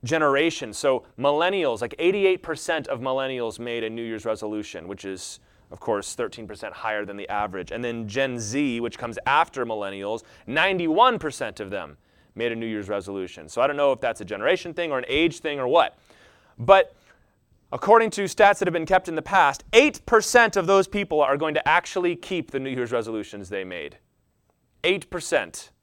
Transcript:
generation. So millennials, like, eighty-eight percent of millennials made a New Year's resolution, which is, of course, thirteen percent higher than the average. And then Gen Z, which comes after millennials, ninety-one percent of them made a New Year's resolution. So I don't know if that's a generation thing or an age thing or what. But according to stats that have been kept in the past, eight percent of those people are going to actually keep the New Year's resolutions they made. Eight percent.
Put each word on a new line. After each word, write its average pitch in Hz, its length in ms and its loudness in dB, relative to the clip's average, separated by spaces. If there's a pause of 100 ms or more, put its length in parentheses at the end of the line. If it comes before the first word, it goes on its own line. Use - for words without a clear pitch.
generation. 147 680 2
So 131 320 0 (160)
millennials, 147 640 2
like, 120 180 -6
eighty-eight 190 420 2
percent 156 460 -4
of 127 120 -4
millennials 131 600 -4
made 117 240 -4
a 110 60 -4
New 113 140 -8
Year's 113 220 -8
resolution, 107 640 -6
which 98 180 -12
is, 95 340 -10 (320)
of 85 80 -18
course, 104 340 -4
thirteen 113 340 -10
percent 104 260 -14
higher 107 300 -4
than 101 140 -10
the 101 120 -12
average. 98 420 -6
And 117 120 -8
then 117 240 -6
Gen 123 320 -2
Z, 117 400 -2
which 117 180 -6
comes 117 280 -8
after 139 400 2
millennials, 104 580 -8 (220)
ninety-one 180 720 2
percent 131 420 -8
of 98 120 -8
them 80 260 -10 (380)
made 117 160 -2
a 113 40 -4
New 113 120 -6
Year's 104 220 -6
resolution. 95 600 -6
So 117 100 -6
I 131 80 4
don't 143 80 0
know 143 160 4
if 123 80 -2
that's 117 220 -4
a 98 40 -10
generation 123 480 -2
thing 170 180 -4
or 131 80 0
an 123 80 -8
age 156 320 0
thing 147 200 -6
or 127 80 -2
what. 147 300 4 (600)
But 190 360 6 (800)
according 220 380 6
to 202 140 -2
stats 202 340 6
that 185 80 0
have 165 60 -2
been 165 120 -2
kept 180 240 2
in 165 60 -6
the 160 80 -4
past, 165 400 2 (100)
eight 277 320 4
percent 226 500 4
of 180 120 0
those 196 200 6
people 190 340 -2
are 139 160 2
going 151 180 -2
to 151 120 0
actually 175 480 2
keep - 360 -6
the 139 80 -2
New 135 100 -6
Year's 123 220 -4
resolutions 107 580 -4
they 98 140 -4
made. 85 340 -12 (840)
Eight 185 260 -2
percent. 143 640 -4 (120)